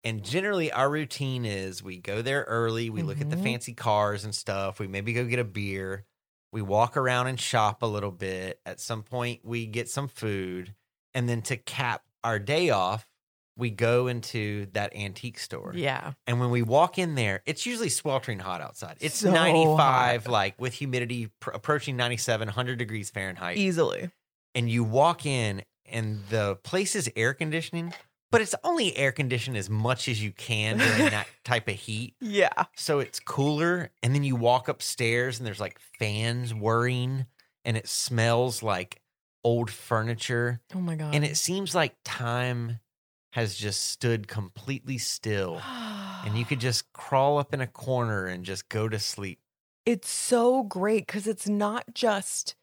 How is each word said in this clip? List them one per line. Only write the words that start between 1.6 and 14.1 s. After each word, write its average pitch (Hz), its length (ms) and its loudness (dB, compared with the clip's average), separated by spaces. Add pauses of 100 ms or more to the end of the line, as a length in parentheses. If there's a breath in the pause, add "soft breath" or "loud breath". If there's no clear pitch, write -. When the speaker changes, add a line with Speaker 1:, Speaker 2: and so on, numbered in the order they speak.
Speaker 1:
we 95 160 -10
go 98 240 -4
there 135 200 0
early, 113 480 0
we 110 120 -4
look 120 180 -4
at 147 100 -2
the 160 60 -2
Speaker 2:
Mm-hmm. 185 80 -2
Speaker 1:
fancy 123 300 -2
cars 104 500 0
and 107 100 -6
stuff, 98 460 -4
we 104 80 -4
maybe 101 240 -4
go 123 120 0
get 123 140 0
a 123 60 0
beer, 98 600 -6 (480)
we 110 100 -4
walk 104 340 2
around 127 320 2
and 127 120 -4
shop 107 420 2
a 120 40 0
little 104 260 -2
bit. 92 540 -6
At 90 140 -12
some 110 240 -6
point 120 400 -4
we 117 220 -4
get 113 220 -6
some 139 200 -4
food. 92 680 -6 (400)
And 123 140 0
then 117 140 0
to 127 140 -4
cap - 460 -4 (200)
our 113 160 0
day 147 320 2
off, 101 380 2 (480)
we 120 140 -2
go 120 380 4
into 107 640 -4